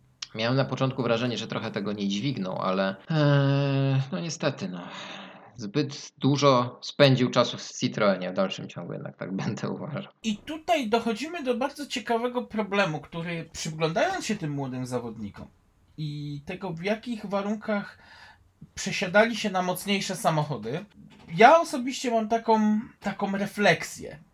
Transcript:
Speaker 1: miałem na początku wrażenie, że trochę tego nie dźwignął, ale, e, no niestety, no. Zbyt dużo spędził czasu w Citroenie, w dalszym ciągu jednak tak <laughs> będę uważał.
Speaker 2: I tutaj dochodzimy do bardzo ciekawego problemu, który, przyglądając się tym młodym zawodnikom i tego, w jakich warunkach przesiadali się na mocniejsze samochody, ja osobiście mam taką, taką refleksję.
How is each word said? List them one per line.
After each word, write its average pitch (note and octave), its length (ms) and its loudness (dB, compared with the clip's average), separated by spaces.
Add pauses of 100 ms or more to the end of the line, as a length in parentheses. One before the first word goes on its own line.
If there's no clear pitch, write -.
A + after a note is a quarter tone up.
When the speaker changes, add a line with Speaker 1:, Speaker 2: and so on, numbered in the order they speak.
(360)
Speaker 1:
miałem A#2 200 0
na C#3 100 4
początku C3 380 -2
wrażenie, A#2 340 0
że A2+ 100 -6
trochę A2+ 240 -6
tego G#2 220 -4
nie G2+ 140 -2
dźwignął, G2+ 540 -4
ale, F#2+ 340 0 (160)
e, C#3 920 4 (100)
no F3+ 80 -4
niestety, D3 500 -4
no. F2+ 120 -10 (760)
Zbyt B2 600 -4
dużo C3 640 4
spędził B2+ 480 6
czasu A#2+ 280 2
w - 140 -14
Citroenie, F#2 600 0
w - 20 -6
dalszym F#2+ 360 -2
ciągu F2 240 -10
jednak - 240 -10
tak F#2+ 180 -6
<laughs> - 100 -2
będę G#2 240 -4
uważał. G2 440 -8 (100)
Speaker 2:
I G#3+ 140 -2
tutaj D#4 520 -2
dochodzimy A#3 540 -2
do B3 120 0
bardzo C#4 300 -4
ciekawego A#3+ 560 -2
problemu, F#3+ 600 -2
który, E3 500 -8
przyglądając E3+ 720 -2
się G#3+ 100 -2
tym D#3 160 -4
młodym B2+ 340 -4
zawodnikom A2+ 600 -8 (500)
i D3 480 -8
tego, F#3 280 -8
w E3 100 -8
jakich G#3+ 420 -4
warunkach G3+ 720 -4 (800)
przesiadali G3+ 600 2
się G#3+ 140 -2
na F#3 120 0
mocniejsze F#3 540 -2
samochody, D3 720 -2 (500)
ja B3+ 240 12
osobiście C4 520 -4
mam A3 180 0
taką, A3 500 4 (200)
taką G3 320 -4
refleksję. G3 880 0 (140)